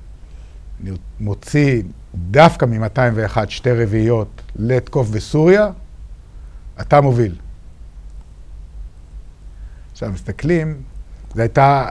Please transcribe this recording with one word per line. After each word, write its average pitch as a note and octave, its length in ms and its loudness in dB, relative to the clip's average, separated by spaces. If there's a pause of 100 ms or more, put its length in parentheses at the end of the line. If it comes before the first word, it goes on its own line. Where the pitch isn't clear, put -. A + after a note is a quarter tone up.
(840)
אני F#2+ 80 -8 (300)
מוציא A#2 640 2 (320)
דווקא C3 500 6
ממאתיים A#2 520 2
ואחת G#2+ 340 0
שתי - 220 0
רביעיות A2+ 680 2 (140)
לתקוף A#2+ 520 0
בסוריה, E3 640 4 (1120)
אתה D3 200 6
מוביל." A#2+ 360 2 (2500)
עכשיו, A2 200 -8
מסתכלים, D3+ 680 -2 (520)
זה A2+ 80 0
הייתה, C3+ 480 4